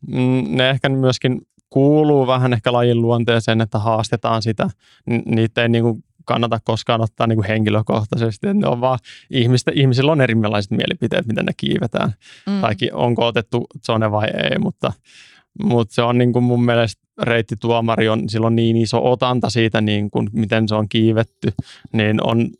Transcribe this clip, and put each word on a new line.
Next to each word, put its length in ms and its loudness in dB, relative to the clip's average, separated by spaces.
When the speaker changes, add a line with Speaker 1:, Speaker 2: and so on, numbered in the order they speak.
Speaker 1:
Mm, 420 0
ne 220 2
ehkä 180 0
myöskin 520 0
kuuluu 560 4
vähän 260 2
ehkä 200 0
lajin 300 2
luonteeseen, 580 2
että 180 -2
haastetaan 640 -2
sitä. 220 -2
N-, 240 -2
niitä 280 0
ei 60 2
niinku 300 2
kannata 400 -2
koskaan 360 0
ottaa 260 -2
niinku 220 0
henkilökohtaisesti. 1000 -2
Et 80 0
ne 120 0
on 120 -4
vaan 180 -2
ihmistä, 440 0
ihmisillä 380 2
on 80 2
erilaiset 500 0
mielipiteet, 560 -2
miten 200 -2
ne 100 -4
kiivetään. 580 -4
Speaker 2:
Mm. 140 -2
Speaker 1:
Tai 160 0
ki-, 160 -4
onko 340 0
otettu 400 -4
zone 240 0
vai 180 -2
ei, 300 -2
mutta, 340 -4
mutta 320 0
se 80 0
on 160 2
niinku 220 2
mun 240 2
mielestä 380 0
reittituomari 840 0
on, 200 -2
sillä 180 -2
on 100 2
niin 200 2
iso 340 0
otanta 400 0
siitä, 300 0
niinku, 420 -2
miten 360 0
se 60 -2
on 140 0
kiivetty, 640 0
niin 340 0
on 220 2